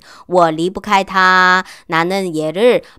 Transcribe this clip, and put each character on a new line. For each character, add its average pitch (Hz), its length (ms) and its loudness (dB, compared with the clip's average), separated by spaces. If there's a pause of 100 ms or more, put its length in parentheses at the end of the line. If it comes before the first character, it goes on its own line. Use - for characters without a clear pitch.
(280)
我离不开他. 185 1400 0 (220)
나는 175 500 -4
얘를 175 440 0 (180)